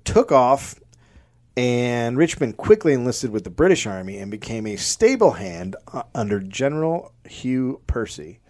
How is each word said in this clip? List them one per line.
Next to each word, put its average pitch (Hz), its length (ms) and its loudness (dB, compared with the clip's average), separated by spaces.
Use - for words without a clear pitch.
took - 280 2
off, - 480 4
and 120 600 0
Richmond 147 400 0
quickly 208 360 4
enlisted 123 380 -2
with 107 140 -4
the 92 60 -12
British 160 360 2
Army 95 320 -8
and 98 120 -10
became 110 360 -8
a 107 100 -6
stable 220 560 4
hand, 170 440 -8
uh, 120 100 -8
under 104 260 -2
General 151 720 -2
Hugh 127 640 -4
Percy. 92 640 -6